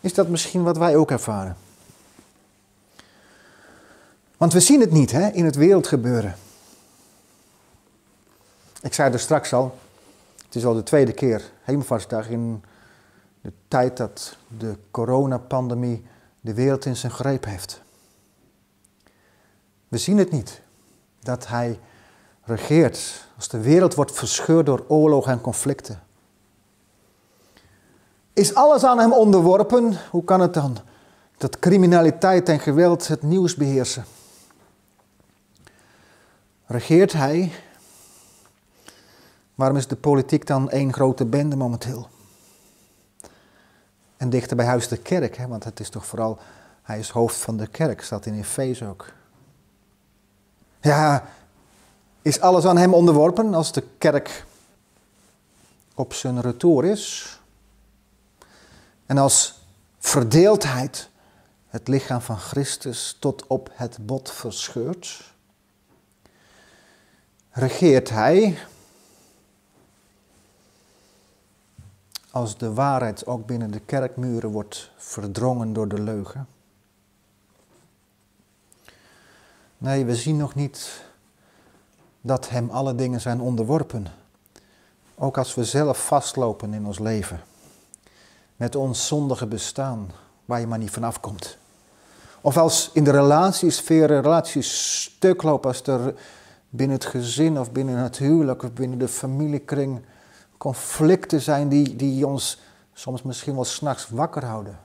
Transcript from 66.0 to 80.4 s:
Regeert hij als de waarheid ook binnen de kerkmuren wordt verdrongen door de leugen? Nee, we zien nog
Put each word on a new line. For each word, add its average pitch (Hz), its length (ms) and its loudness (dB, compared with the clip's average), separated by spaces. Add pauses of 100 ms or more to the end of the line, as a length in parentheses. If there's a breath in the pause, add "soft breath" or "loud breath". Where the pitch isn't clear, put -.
Regeert 131 600 2
hij 156 480 2 (3750 loud breath)
als 120 280 -6
de 110 140 -6
waarheid 123 540 -2
ook 120 200 -8
binnen 117 240 -6
de 104 100 -8
kerkmuren 123 680 -6
wordt 104 460 -10
verdrongen 110 760 -6
door 107 160 -4
de 104 140 -6
leugen? 110 460 -10 (3250 soft breath)
Nee, 135 260 -2
we 120 120 -2
zien 151 200 -2
nog 147 180 -4